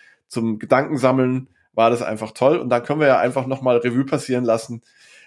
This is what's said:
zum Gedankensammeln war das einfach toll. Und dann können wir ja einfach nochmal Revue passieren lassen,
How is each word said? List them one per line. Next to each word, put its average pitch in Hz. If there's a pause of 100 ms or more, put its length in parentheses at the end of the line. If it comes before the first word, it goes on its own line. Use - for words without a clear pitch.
(260)
zum 113
Gedankensammeln 131 (240)
war 113
das 120
einfach 107
toll. 143
Und 127
dann 120
können 147
wir 151
ja 123
einfach 127
nochmal 127
Revue 123
passieren 131
lassen, 113 (440)